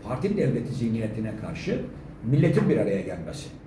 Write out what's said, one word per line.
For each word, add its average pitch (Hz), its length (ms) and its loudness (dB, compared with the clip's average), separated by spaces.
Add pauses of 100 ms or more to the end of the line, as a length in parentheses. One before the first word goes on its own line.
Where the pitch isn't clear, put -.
parti 180 340 -2
devleti 131 360 0
zihniyetine 110 680 -2
karşı - 400 -4 (420)
milletin 151 460 6
bir - 80 6
araya 101 240 2
gelmesi. 82 480 -8 (180)